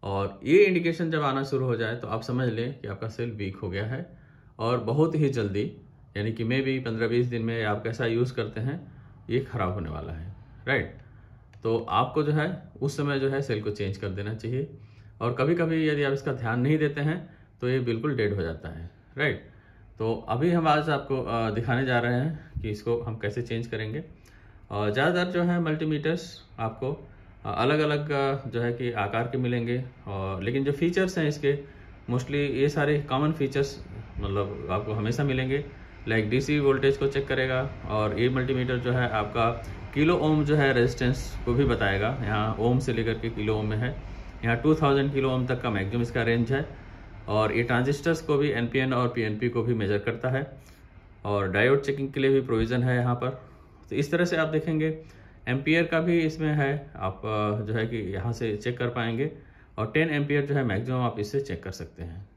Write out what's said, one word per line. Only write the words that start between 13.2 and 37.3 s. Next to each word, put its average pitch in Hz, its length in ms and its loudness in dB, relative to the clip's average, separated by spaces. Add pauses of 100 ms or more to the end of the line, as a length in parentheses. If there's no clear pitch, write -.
है 135 120 0
cell 110 200 -2
को 107 100 -4
change 98 260 -4
कर 101 120 -4
देना 101 240 -6
चाहिए। 123 440 -6 (440)
और 120 120 0
कभी-कभी 160 560 2
यदि 143 140 2
आप 139 100 2
इसका 139 200 -2
ध्यान 117 260 -2
नहीं 147 180 4
देते 147 240 0
हैं 156 360 -2 (240)
तो 123 80 0
ये 131 100 2
बिल्कुल 120 360 0
dead 104 180 2
हो 95 80 -2
जाता 80 280 -4
है, 82 220 -12 (260)
Right? - 360 -2 (460)
तो 113 300 -2
अभी 143 220 2
हम 170 160 4
आज 151 220 4
आपको, 139 340 0
अ, 113 260 0
दिखाने 117 360 0
जा 123 140 2
रहे 131 140 0
हैं 147 480 -2
कि 107 80 -4
इसको 117 320 -2
हम 110 160 -6
कैसे 104 240 -4
change 117 260 -4
करेंगे। 110 360 -6 (680)
और 104 200 0
ज़्यादातर 175 400 2
जो 175 120 2
है 175 160 2
multimeters 156 840 -2 (180)
आपको, 127 480 -6 (380)
अ, - 120 -4
अलग-अलग, 147 540 2
अ, 139 380 0
जो 120 120 -2
है 120 120 0
कि 123 180 -2
आकार 107 320 0
के 131 140 -2
मिलेंगे, 123 480 0 (220)
और 95 360 -4
लेकिन 127 200 0
जो 143 80 2
features 175 460 2
हैं 156 100 2
इसके, 143 320 0 (500)
mostly 123 240 -2
ये 143 360 2
सारे 147 320 2
common 147 300 2
features 139 540 -2 (340)
मतलब 98 520 -4
आपको 107 220 -2
हमेशा 110 300 0
मिलेंगे। 131 420 0 (420)
Like 110 220 2
डीसी 131 300 2
voltage 135 380 4
को 139 100 0
check 139 200 0
करेगा, 131 420 0 (180)